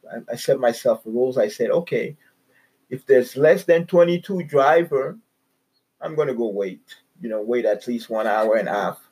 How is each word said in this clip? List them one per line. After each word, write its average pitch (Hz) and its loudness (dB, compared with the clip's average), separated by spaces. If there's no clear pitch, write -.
I, 110 -12
I 120 -6
set 131 0
myself 123 0
rules. 123 -2
I 104 2
said, 117 -4
"Okay, - -2
if 127 -10
there's - 4
less 156 4
than 170 2
twenty-two 175 2
driver, 147 2
I'm 156 -8
gonna 147 -2
go 117 -4
wait, 98 -8
you 117 -10
know, 110 -6
wait 117 -2
at 104 -2
least 120 -6
one 110 -2
hour 110 2
and 104 0
a - -2
half." 98 -2